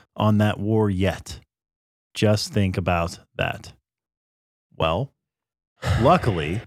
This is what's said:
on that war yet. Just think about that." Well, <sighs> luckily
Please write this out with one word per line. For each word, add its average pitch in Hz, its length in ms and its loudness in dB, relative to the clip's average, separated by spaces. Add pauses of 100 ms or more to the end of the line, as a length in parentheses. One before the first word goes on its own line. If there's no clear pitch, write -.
(160)
on 107 220 2
that 107 200 2
war 107 320 0
yet. 92 480 -2 (760)
Just 104 380 0
think 95 260 0
about 85 420 -2 (160)
that." - 380 -8 (1000)
Well, 87 360 -2 (680)
<sighs> - 180 0
luckily 107 680 2